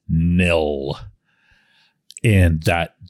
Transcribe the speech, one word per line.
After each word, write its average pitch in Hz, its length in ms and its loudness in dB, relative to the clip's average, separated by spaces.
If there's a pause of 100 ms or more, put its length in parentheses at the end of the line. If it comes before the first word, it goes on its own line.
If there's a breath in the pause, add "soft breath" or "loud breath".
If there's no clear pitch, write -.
nil. 82 880 -2 (1200 soft breath)
And 90 400 4
that 85 340 -4 (140)